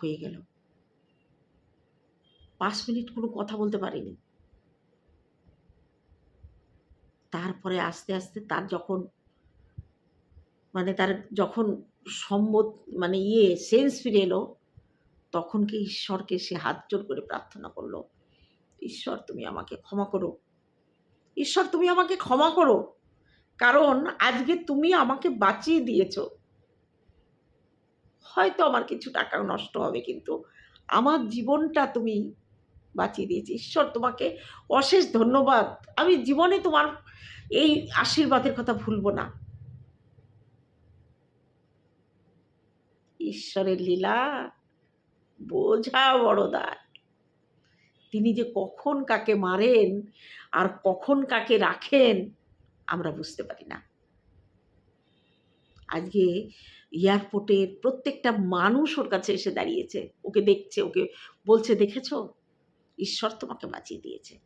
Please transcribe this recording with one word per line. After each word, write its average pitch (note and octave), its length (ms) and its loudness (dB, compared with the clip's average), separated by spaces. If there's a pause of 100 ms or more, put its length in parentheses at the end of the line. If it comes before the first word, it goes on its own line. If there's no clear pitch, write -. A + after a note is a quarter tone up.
হয়ে D#3 160 -6
গেল, - 240 -14 (2250)
পাঁচ G#3 300 -4
মিনিট A#3+ 260 -6
কোনো A3+ 140 -6
কথা G#3+ 280 -8
বলতে G#3 220 -2
পারেনি। A2+ 380 -8 (3250)
তারপরে F#3 500 -4
আস্তে E3+ 340 -4
আস্তে F#3 260 -8
তার E3+ 260 -6
যখন, F#3 400 -6 (1700)
মানে, F#3 200 -2
তার F#3 380 -2
যখন G3+ 500 -2 (240)
সম্মত, G#3+ 680 0 (240)
মানে, F3+ 200 0
ইয়ে, G3+ 380 4
সেন্স C4+ 460 2
ফিরে G#3+ 160 2
এলো, F#3 380 0 (760)
তখন G3+ 340 -2
কি G#3+ 120 -4
ঈশ্বরকে F#3+ 600 -6
সে - 160 -8
হাত D3+ 360 -6
জোড় G3+ 140 -4
করে - 160 -8
প্রার্থনা - 480 -14
করলো, - 360 -12 (800)
"ঈশ্বর, - 360 -10
তুমি - 260 -14
আমাকে - 320 -12
ক্ষমা G3+ 280 -6
করো, F#3 340 -6 (1000)
ঈশ্বর, C#4+ 300 0
তুমি F4 220 2
আমাকে F4+ 280 2
ক্ষমা D4+ 340 2
করো, D#4 440 4 (640)
কারণ C#4 480 4 (120)
আজকে B3+ 380 2
তুমি D#4+ 360 2
আমাকে C4+ 360 2
বাঁচিয়ে A#3 520 2
দিয়েছো। G#3 500 0 (1900)
হয়তো F#4 440 0
আমার B3 200 2
কিছু - 260 -10
টাকা - 320 -4
নষ্ট - 340 -6
হবে, - 240 -2
কিন্তু - 440 -8 (440)
আমার B3 400 2
জীবনটা C#4 580 0
তুমি A3+ 460 -4 (640)
বাঁচিয়ে G3 320 -4
দিয়েছো। F3+ 240 -6
ঈশ্বর, C#4+ 420 -2
তোমাকে B3 440 -4 (320)
অশেষ D4 420 4
ধন্যবাদ, B3 840 4
আমি E4+ 200 4
জীবনে D4 420 2
তোমার D4+ 280 4 (640)
এই D4+ 400 2
আশীর্বাদের C4 640 2
কথা A#3+ 200 -2
ভুলবো G#3 360 -2
না।" - 220 -4 (4000)
ঈশ্বরের F#3+ 600 -4
লীলা G#3 720 -2 (960)
বোঝা C4 680 2
বড় G#3 340 2
দায়। - 260 -4 (1300)
তিনি G#3+ 240 2
যে A#3+ 200 -2
কখন C4+ 500 -4
কাকে A3 300 2
মারেন G3+ 680 2 (500)
আর F#3 160 2 (160)
কখন C4+ 400 2
কাকে A#3 340 2
রাখেন, G#3 720 4 (560)
আমরা E3 240 -4
বুঝতে D#3 320 -10
পারি - 220 -14
না। - 180 -14 (2000)
আজকে F#3 640 0 (500)
এয়ারপোর্টের G3 680 2 (140)
প্রত্যেকটা B3+ 500 -2
মানুষ G3+ 640 2
ওর C4 100 -4
কাছে F#3 240 -2
এসে F#3+ 180 -4
দাঁড়িয়েছে, - 600 -6 (120)
ওকে G#3 160 0
দেখছে, G3+ 420 2
ওকে F3+ 240 -2 (400)
বলছে, A3+ 280 6
"দেখেছো? A3 600 -2 (640)
ঈশ্বর G#3 320 -4
তোমাকে - 360 -12
বাঁচিয়ে - 340 -14
দিয়েছে। - 460 -18